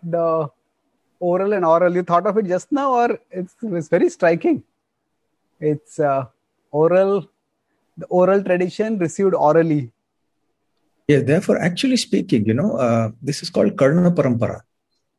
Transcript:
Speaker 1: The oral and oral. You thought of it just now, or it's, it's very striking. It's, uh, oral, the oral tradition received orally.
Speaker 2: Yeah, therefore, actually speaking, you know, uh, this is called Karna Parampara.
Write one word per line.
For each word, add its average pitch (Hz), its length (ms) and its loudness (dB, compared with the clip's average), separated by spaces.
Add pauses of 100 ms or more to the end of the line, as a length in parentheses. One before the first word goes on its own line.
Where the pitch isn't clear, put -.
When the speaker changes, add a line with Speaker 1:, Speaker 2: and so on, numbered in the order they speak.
Speaker 1:
The 165 460 -2 (680)
oral 180 320 -2
and 190 140 0
oral. 170 280 4
You 180 100 -2
thought 175 240 0
of 202 100 0
it 214 80 -2
just 175 260 -4
now, 277 220 -2
or 240 260 0 (100)
it's, 185 320 -12
it's 175 280 -6
very 247 200 2
striking. 175 540 0 (960)
It's, 151 400 -6
uh, 135 280 0 (440)
oral, 180 580 2 (680)
the 165 80 -14
oral 180 360 2
tradition 190 560 -2
received 185 360 -2
orally. 151 580 2 (1200)
Speaker 2:
Yeah, 147 100 4
therefore, 165 380 0
actually 233 400 -2
speaking, - 480 -2
you 110 80 0
know, 185 240 -2
uh, 113 340 0 (100)
this 143 220 -8
is - 60 -10
called - 260 0
Karna 170 360 2
Parampara. 123 500 -2 (580)